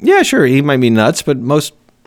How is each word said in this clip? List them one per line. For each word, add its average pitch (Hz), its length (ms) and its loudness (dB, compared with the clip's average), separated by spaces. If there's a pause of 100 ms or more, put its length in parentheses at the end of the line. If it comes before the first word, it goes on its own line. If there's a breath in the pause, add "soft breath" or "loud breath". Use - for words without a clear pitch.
yeah, 381 220 2
sure, 220 240 0
he 135 160 2
might 139 180 -2
be 120 100 2
nuts, 113 320 0
but 143 140 -2
most 143 380 -4 (320)